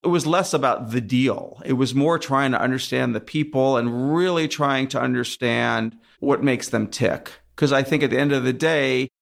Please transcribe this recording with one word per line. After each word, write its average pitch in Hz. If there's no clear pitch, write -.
It -
was 160
less 175
about 127
the 123
deal. 123
It 143
was 123
more 151
trying 135
to 123
understand 127
the 107
people 147
and 123
really 170
trying 139
to 120
understand 120
what 139
makes 135
them 110
tick. -
'Cause 143
I 135
think 143
at 131
the 127
end 143
of 131
the 127
day 135